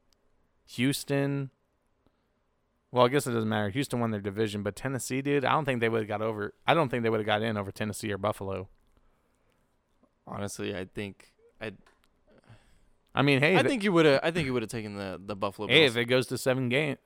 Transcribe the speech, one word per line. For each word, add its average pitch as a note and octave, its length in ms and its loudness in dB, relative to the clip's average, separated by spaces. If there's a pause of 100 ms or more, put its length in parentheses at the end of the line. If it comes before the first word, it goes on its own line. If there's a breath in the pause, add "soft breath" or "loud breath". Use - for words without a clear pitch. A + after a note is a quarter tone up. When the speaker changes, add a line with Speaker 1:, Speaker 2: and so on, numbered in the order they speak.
(680)
Speaker 1:
Houston. C#3 840 -2 (1400)
Well, B2 140 6
I B2 40 4
guess C3+ 180 2
it A#2+ 60 -2
doesn't A2 160 0
matter. G#2+ 200 0
Houston B2+ 300 -2
won A2+ 120 -2
their G2+ 100 -4
division, G#2 420 -2
but G2+ 140 -4
Tennessee, C3 440 -4
dude, C#3+ 220 0
I B2 80 2
don't D3 140 0
think B2 160 -2
they A2+ 80 2
would've A2 180 0
got G#2 140 -4
over, G#2+ 320 -4 (120)
I C3+ 80 4
don't D#3 140 4
think A#2+ 160 -2
they A2+ 60 2
would've A2 160 0
got G#2+ 160 2
in A2 160 -2
over G2 140 -4
Tennessee G#2 420 -6
or G2 40 -4
Buffalo. F#2+ 520 -6 (1600)
Speaker 2:
Honestly, G2+ 480 -6
I F#2 120 -6
think - 480 -12 (260)
I'd A2 160 -10 (1400 soft breath)
Speaker 1:
I A#2+ 100 2
mean, C#3 180 4
hey, F3 160 4
Speaker 2:
I - 40 6
Speaker 1:
th- - 80 2
Speaker 2:
think A#3+ 140 0
you G3+ 80 2
would've, D#3 320 6
I E3 80 0
think E3 140 -2
you C3 80 -2
would've A2 160 -4
taken G#2+ 260 -8
the, F#2+ 280 -6
the G2+ 120 -6
Buffalo G2+ 320 -4
Speaker 1:
Hey, C#3+ 140 6
Speaker 2:
Bills. C3+ 100 6
Speaker 1:
if A#2 60 -4
it A#2+ 80 0
goes B2+ 220 2
to B2 100 -4
seven B2+ 320 0
game, C#3 260 0 (100)